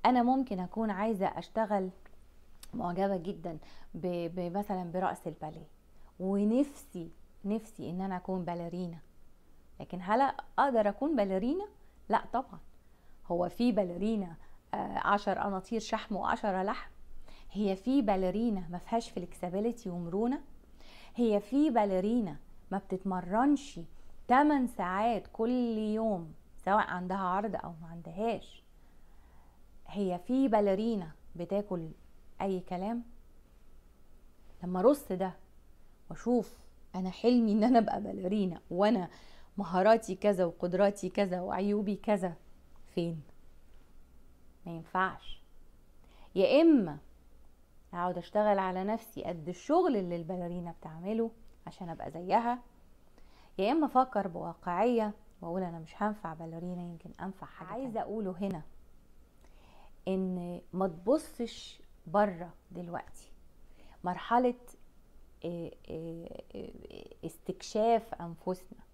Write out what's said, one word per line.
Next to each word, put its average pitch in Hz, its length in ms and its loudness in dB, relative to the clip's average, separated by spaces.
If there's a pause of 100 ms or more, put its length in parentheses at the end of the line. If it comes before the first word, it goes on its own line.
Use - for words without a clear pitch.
انا 247 180 6
ممكن 254 360 2
اكون 208 300 -2
عايزة 196 360 0
اشتغل 202 640 -2 (840)
معجبة 190 440 0
جدًا 165 400 -6 (360)
ب-، 175 420 -4
ب-، 175 220 -4
مثلًا 185 340 -4
برقص 185 360 -2
الباليه، 156 400 -10 (520)
ونفسي، 202 920 0 (340)
نفسي 208 440 -4
ان 180 120 -4
انا 190 160 -4
اكون 185 280 -4
باليرينا، 170 520 -6 (840)
لكن - 220 -8
هل 208 200 4 (380)
اقدر 233 300 6
اكون 285 260 0
باليرينا؟ 208 500 2 (440)
لا 214 140 4 (100)
طبعًا. 233 260 -4 (680)
هو 175 220 0
في 247 220 2
باليرينا، 190 640 0 (380)
آه، 208 240 -2
عشر 202 400 2
قناطير 196 420 -2
شحم 214 360 -4
وعشرة 185 480 0
لحم؟ 208 260 -4 (640)
هي 196 240 0
في 262 260 2
باليرينا 196 680 0
ما 175 80 -6
فيهاش 233 320 -2
flexibility 190 800 -4
ومرونة؟ 185 520 -2 (760)
هي 220 240 4
في 285 300 4
باليرينا 202 680 2 (340)
ما 185 60 -2
بتتمرنش 190 1040 0 (480)
تمن 277 400 6
ساعات 202 680 0
كل 233 440 0
يوم، 214 560 0 (320)
سواء 202 220 4
عندها 180 300 -2
عرض 190 380 0
او - 260 -8
ما 165 60 -14
عندهاش؟ 170 760 -6 (1200)
هي 180 320 -2
في 269 280 2
باليرينا 208 640 4 (240)
بتاكل 175 540 -2 (520)
اي 190 180 0
كلام؟ 202 440 -4 (1600)
لما 180 160 -2
ارص 269 320 4
ده 185 220 -2 (760)
واشوف 233 480 0 (380)
انا 185 140 -4
حلمي 233 420 4
ان 208 120 6
انا 247 160 8
ابقى 202 220 0
باليرينا، 190 600 -2 (100)
وانا 190 380 2 (480)
مهاراتي 190 580 4
كذا 190 300 4
وقدراتي 185 640 0
كذا 180 320 0
وعيوبي 202 540 0
كذا، 185 380 0 (600)
فين؟ 170 260 -2 (1400)
ما 170 60 -10
ينفعش. 180 680 -2 (920)
يا 196 260 8
اما 226 360 6 (960)
اقعد 175 240 -2
اشتغل 208 420 2
على 185 240 0
نفسي 220 400 -4
قد 165 260 -8
الشغل 311 460 2
اللي 175 200 -2
الباليرينا 175 560 -6
بتعمله 196 600 -4 (360)
عشان 175 220 -12
ابقى 160 220 -8
زيها، 214 480 0 (1000)
يا 196 140 2
اما 311 140 4
افكر 254 420 2
بواقعيه 185 840 0 (280)
واقول: 175 220 -4
"انا 170 160 -8
مش 160 240 -6
هنفع 208 300 -4
باليرينا، 165 480 -8
يمكن 175 280 -12 (120)
انفع 190 260 -10
حاجه - 200 -16
تانية". 226 160 -6
عايزه 226 180 -4
اقوله 196 400 -4
هنا 180 200 -4 (1500)
ان 185 540 -4 (120)
ما 190 140 0
تبصش 226 920 -4 (260)
بره 175 460 0 (180)
دلوقتي، - 600 -10 (720)
مرحله، 240 520 2 (880)
آه، 170 260 -8 (180)
آه، 165 520 -10 (140)
آه، - 160 -12 (540)
استكشاف 220 880 0
انفسنا. 175 640 -10 (140)